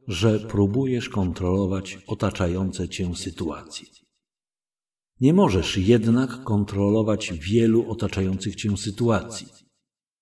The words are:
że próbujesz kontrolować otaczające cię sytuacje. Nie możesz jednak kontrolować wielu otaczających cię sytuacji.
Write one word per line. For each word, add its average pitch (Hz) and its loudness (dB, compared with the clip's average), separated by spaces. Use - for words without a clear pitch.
że 107 2
próbujesz 113 0
kontrolować 92 -2
otaczające 92 -2
cię 87 -6
sytuacje. - -10
Nie 127 6
możesz 92 4
jednak 113 2
kontrolować 101 0
wielu 113 2
otaczających 98 -4
cię 101 -2
sytuacji. 110 -2